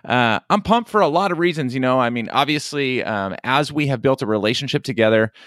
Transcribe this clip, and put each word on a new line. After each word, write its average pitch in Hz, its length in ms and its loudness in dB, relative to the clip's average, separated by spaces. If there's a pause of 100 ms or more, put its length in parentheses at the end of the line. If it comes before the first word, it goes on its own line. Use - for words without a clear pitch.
uh, 117 360 2 (100)
I'm 202 100 2
pumped 226 300 0
for 214 100 2
a 175 80 4
lot 180 240 0
of 160 60 -6
reasons. 156 340 0
You 131 80 -4
know, 127 180 2
I 120 120 2
mean, 120 180 -6
obviously, 139 760 -2
um, 98 400 -4
as 127 300 0
we 147 140 -2
have 131 160 -2
built 135 180 2
a 123 60 -4
relationship 117 560 -2
together, 110 500 2 (140)